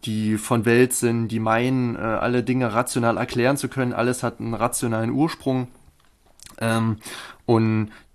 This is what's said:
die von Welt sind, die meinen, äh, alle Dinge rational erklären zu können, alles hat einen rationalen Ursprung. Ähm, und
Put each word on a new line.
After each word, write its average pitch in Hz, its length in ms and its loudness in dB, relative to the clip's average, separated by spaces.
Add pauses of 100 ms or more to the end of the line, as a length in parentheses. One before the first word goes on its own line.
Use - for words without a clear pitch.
die 107 320 0
von 113 280 0
Welt 120 300 6
sind, 117 340 0
die 113 100 -4
meinen, 117 560 0
äh, - 60 -8
alle 113 420 0
Dinge 123 320 0
rational 117 440 0
erklären 123 380 0
zu 135 120 -4
können, 123 240 -2
alles 123 320 -2
hat 117 160 -6
einen 113 140 -6
rationalen 113 580 -2
Ursprung. 131 560 -2 (920)
Ähm, 113 360 0 (500)
und 110 440 4 (240)